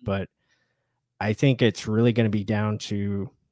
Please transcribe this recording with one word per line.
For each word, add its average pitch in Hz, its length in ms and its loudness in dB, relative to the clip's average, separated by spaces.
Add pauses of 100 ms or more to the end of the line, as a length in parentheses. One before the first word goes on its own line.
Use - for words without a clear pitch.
but 98 260 -2 (920)
I 208 140 0
think 135 260 2
it's 113 280 2
really 113 240 4
gonna 113 180 2
be 104 140 -2
down 107 340 -2
to, 101 500 -4 (240)